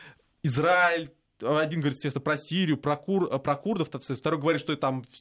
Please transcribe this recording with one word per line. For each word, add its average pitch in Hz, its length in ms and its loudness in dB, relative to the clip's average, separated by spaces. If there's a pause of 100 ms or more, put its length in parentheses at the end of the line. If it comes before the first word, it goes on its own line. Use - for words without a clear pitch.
(420)
"Израиль", 165 680 2 (300)
один 151 400 0
говорит, 143 160 0
естественно, 135 260 -4
про 151 140 0
Сирию, 160 420 0
про 147 180 0
кур-, 175 440 0
про 147 160 0
курдов, 185 340 -2
второй 147 500 -2
говорит, 151 200 2
что 151 160 -4
там 131 280 -2 (160)